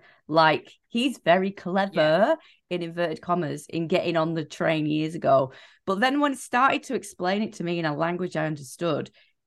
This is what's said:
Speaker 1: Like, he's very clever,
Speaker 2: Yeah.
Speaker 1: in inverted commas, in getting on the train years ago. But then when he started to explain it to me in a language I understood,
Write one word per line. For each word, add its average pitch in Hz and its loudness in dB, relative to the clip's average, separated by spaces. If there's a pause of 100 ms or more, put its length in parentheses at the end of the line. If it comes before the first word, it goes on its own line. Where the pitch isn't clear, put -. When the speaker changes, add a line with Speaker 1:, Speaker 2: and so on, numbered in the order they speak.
(260)
Speaker 1:
Like, 156 2 (160)
he's 240 -2
very 190 2
clever, 196 -2
Speaker 2:
Yeah. 170 4 (340)
Speaker 1:
in 175 -4
inverted 165 -4
commas, 151 -2
in 165 -2
getting 170 0
on 160 0
the 160 -4
train 160 -2
years 156 -2
ago. 135 2 (340)
But 190 -2
then 262 2
when 285 2
he 254 -6
started 262 0
to 247 -4
explain 196 -4
it - -6
to 175 -8
me 170 -2
in 170 -2
a 151 -2
language 175 -4
I 156 0
understood, 147 -4 (360)